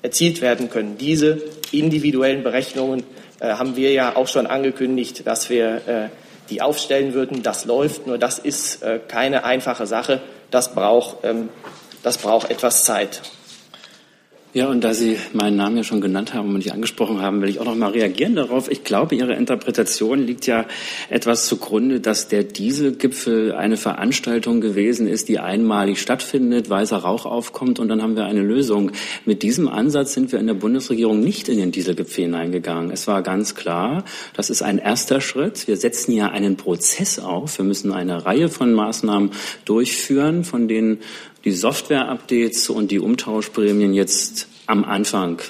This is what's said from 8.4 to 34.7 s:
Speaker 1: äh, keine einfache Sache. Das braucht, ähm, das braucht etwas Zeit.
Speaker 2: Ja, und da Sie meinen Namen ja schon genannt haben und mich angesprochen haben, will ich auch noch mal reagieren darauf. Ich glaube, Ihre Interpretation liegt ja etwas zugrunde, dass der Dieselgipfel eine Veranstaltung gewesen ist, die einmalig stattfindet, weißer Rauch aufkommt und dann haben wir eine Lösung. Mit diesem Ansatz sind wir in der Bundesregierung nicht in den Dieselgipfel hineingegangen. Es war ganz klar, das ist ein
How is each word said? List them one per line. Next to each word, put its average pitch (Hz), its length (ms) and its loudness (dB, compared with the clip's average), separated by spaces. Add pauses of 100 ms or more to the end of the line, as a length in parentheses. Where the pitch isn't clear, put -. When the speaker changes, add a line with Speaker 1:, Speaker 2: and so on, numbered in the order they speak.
Speaker 1:
äh, 113 260 -2
keine 131 360 0
einfache 123 420 0
Sache. 123 340 0 (300)
Das - 240 2
braucht, 110 500 2
ähm, 113 240 -2 (540)
das 120 160 -2
braucht 107 320 2
etwas 120 340 2
Zeit. 104 380 0 (1300)
Speaker 2:
Ja, 127 160 0
und 123 160 0
da 113 100 2
Sie 113 220 2 (160)
meinen 104 240 2
Namen 104 220 2
ja 113 40 0
schon 107 180 -2
genannt 98 320 -2
haben 104 180 -4
und 98 80 0
mich 95 140 -4
angesprochen 107 480 -2
haben, 98 220 0
will 98 60 2
ich 98 100 -2
auch 113 60 -4
noch 117 100 -2
mal 113 160 0
reagieren 113 460 2
darauf. 127 340 0
Ich 139 140 -2
glaube, 143 320 2
Ihre 123 180 2
Interpretation 120 880 0
liegt 120 220 -4
ja 113 200 2 (440)
etwas 117 360 2
zugrunde, 123 520 2
dass 107 300 0
der 104 160 2
Dieselgipfel 123 1040 0
eine 107 260 0
Veranstaltung 117 840 0
gewesen 107 480 2
ist, 107 200 -2
die 110 120 2
einmalig 101 600 2
stattfindet, 120 680 0
weißer 101 280 2
Rauch 92 280 -2
aufkommt 120 540 -2
und 113 80 0
dann 110 120 2
haben 110 140 0
wir 107 120 0
eine 101 160 2
Lösung. 107 500 2 (320)
Mit 104 180 2
diesem 127 240 2
Ansatz 139 480 0
sind 131 160 0
wir 120 80 0
in 107 80 0
der 113 80 2
Bundesregierung 110 640 2
nicht 147 300 0
in 113 100 2
den 90 140 0
Dieselgipfel 90 540 -2
hineingegangen. 85 680 -2
Es - 160 -6
war 98 140 2
ganz 95 340 -2
klar, 104 480 -2 (320)
das - 140 -2
ist - 120 0
ein 98 160 0